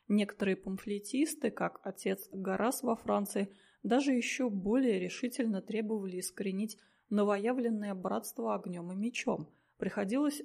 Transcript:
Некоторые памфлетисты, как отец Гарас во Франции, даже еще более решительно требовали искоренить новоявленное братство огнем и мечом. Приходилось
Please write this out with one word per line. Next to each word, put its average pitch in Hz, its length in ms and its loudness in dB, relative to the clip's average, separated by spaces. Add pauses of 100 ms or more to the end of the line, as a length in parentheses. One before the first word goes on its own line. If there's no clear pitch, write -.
Некоторые 202 480 2
памфлетисты, 208 960 -2
как - 320 -4
отец 190 480 -4
Гарас 190 500 0
во 233 140 2
Франции, 202 580 0 (300)
даже 262 300 4
еще 247 360 0
более 208 500 2
решительно 208 640 -2
требовали 208 580 -2
искоренить 190 600 -4 (320)
новоявленное 208 840 2
братство 208 640 -2
огнем 175 380 -6
и - 20 -6
мечом. 208 580 -2 (240)
Приходилось 247 680 0